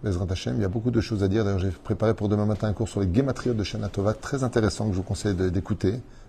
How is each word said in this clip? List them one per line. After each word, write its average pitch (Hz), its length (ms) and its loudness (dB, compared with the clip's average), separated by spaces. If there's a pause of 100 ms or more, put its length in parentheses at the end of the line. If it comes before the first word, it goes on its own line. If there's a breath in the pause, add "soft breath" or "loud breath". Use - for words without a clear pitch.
Bezrat 95 260 0
Hashem. 117 260 -4
Il 117 60 0
y 101 40 2
a 92 40 0
beaucoup 113 220 -2
de 117 100 2
choses 101 220 0
à 98 40 6
dire. 107 160 2
D'ailleurs, 98 160 2
j'ai 95 120 0
préparé 107 420 0
pour 104 160 -2
demain 104 160 2
matin 107 220 0
un 104 60 2
cours 110 160 -2
sur 101 100 -4
les 98 80 2
guématriot 123 460 2
de 113 100 -2
Shana 107 260 -6
Tova, 101 240 0
très 131 300 -4
intéressant, 110 420 2
que 107 60 0
je 90 60 0
vous 95 60 0
conseille 101 320 -2
de, 92 140 2
d'écouter, 98 520 0 (280 soft breath)